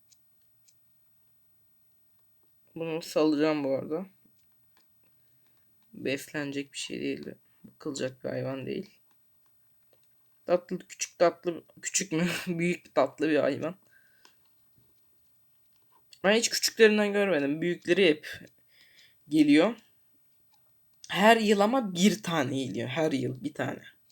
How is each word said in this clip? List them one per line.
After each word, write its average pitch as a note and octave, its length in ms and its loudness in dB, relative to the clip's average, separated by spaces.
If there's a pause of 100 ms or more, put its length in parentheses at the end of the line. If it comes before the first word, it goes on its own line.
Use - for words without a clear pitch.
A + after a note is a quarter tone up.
(2750)
Bunu E3 280 -8
salacağım D#3 640 2
bu C3+ 100 0
arada. D#3+ 320 -6 (1900)
Beslenecek C#3 800 -8
bir - 60 -12
şey - 220 -10
değil. C#3 260 -6 (380)
Bakılacak - 600 -10
bir C3+ 40 -6
hayvan C3 380 -6
değil. - 240 -8 (1600)
Tatlı, F3+ 320 -2
küçük - 400 -14
tatlı, E3+ 460 0 (180)
küçük - 300 -6
mü? E3 160 0 (180)
<laughs> - 0 -
Büyük F3 480 -4
tatlı - 340 0
bir D#3 80 2
hayvan. C#3 400 -2 (2500)
Ben G#3 120 6
hiç A#3 140 0
küçüklerinden G#3+ 640 4
görmedim. D#3+ 480 0
Büyükleri F3 460 0
hep - 340 0 (880)
geliyor. D3+ 480 4 (1300)
Her G#3+ 280 6
yıl G#3 240 2
ama G#3+ 340 0
bir F3 280 2
tane C3+ 420 -2
geliyor. A#2 240 -6
Her D3+ 240 -2
yıl B2+ 320 -6
bir D3 100 -10
tane. - 280 -8 (300)